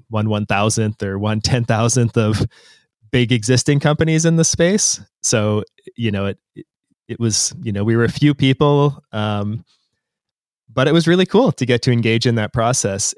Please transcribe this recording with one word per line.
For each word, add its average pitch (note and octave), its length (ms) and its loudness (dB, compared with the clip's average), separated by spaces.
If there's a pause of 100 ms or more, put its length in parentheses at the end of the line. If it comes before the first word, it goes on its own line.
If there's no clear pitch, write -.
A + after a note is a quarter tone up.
one G#2+ 200 -2
one-thousandth G#2+ 760 -2
or G2 160 -6
one G#2+ 220 -4
ten-thousandth A#2 760 0
of G#2+ 300 0 (640)
big B2 200 0
existing B2+ 480 2
companies D#3+ 460 0
in E3 100 2
the E3 80 2
space. F3 560 0 (220)
So, G#2+ 420 0 (320)
you A2+ 160 -4
know, G2 140 -2
it, G2 140 -6 (160)
it, - 100 -16 (420)
it A#2 120 -10
was, A2+ 420 -2
you A2+ 100 -6
know, G2 120 -2
we A2+ 120 2
were A#2 80 2
a A2+ 80 0
few D3 220 2
people, C#3+ 680 2 (100)
um, G#2+ 520 -4 (1040)
but C3 200 0
it D3 40 2
was E3 160 2
really F3+ 200 2
cool B3+ 260 2
to - 120 -4
get A#2+ 180 0
to B2+ 80 2
engage A#2 340 0
in A#2 100 2
that G#2+ 160 -2
process. A2+ 680 -2